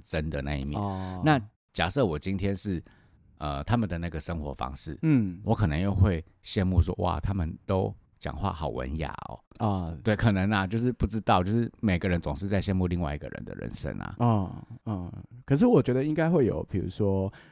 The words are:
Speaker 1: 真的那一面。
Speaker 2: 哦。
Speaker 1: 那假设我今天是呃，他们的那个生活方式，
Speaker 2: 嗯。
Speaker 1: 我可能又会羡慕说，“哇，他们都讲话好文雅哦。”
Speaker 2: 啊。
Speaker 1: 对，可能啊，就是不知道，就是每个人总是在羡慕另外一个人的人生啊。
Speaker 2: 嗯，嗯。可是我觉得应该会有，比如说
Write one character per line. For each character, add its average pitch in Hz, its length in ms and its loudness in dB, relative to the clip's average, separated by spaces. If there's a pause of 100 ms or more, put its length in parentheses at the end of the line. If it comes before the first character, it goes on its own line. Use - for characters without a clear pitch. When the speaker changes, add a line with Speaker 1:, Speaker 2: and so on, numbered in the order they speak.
Speaker 1:
真 80 280 -4
的 71 100 -4
那 71 160 -4
一 69 80 -4
面。 82 160 -4
Speaker 2:
哦。 95 440 -6
Speaker 1:
那 147 160 4 (320)
假 85 180 0
设 135 160 2
我 78 120 0
今 95 200 -2
天 98 160 0
是 92 280 -4 (560)
呃， 73 260 -4
他 233 120 2
们 110 120 0
的 85 100 -4
那 85 100 -4
个 80 100 -6
生 82 220 -4
活 71 140 -6
方 65 200 -6
式， - 280 -8
Speaker 2:
嗯。 107 420 2
Speaker 1:
我 113 100 4
可 107 120 2
能 76 120 2
又 98 160 0
会 90 300 4 (200)
羡 98 200 0
慕 90 180 4
说 87 160 0
，“哇， 85 220 0
他 98 140 -2
们 85 220 -2 (100)
都 98 280 0 (240)
讲 - 180 -8
话 92 160 -2
好 80 160 -4
文 64 300 -4
雅 76 160 -6 (140)
哦。” - 120 -14 (180)
Speaker 2:
啊。 92 440 -2
Speaker 1:
对， 107 140 2
可 113 160 4
能 95 180 2
啊， 98 160 2
就 107 120 -2
是 123 140 2
不 - 140 0
知 104 140 -2
道， 95 220 4
就 95 100 0
是 117 180 0 (100)
每 95 180 2
个 98 100 0
人 87 120 2
总 73 140 -4
是 92 140 -6
在 98 120 2
羡 95 140 0
慕 92 120 2
另 87 140 0
外 73 140 -2
一 73 40 -6
个 65 100 -10
人 50 160 -10
的 50 100 -10
人 - 160 -8
生 - 280 -6
啊。 50 200 -10
Speaker 2:
嗯， 104 460 2 (220)
嗯。 92 260 -6 (320)
可 139 120 2
是 220 100 6
我 202 160 6
觉 123 100 2
得 131 100 2
应 151 120 0
该 160 160 2
会 151 160 6
有， 80 180 0
比 - 140 -4
如 90 100 -2
说 95 440 0 (200)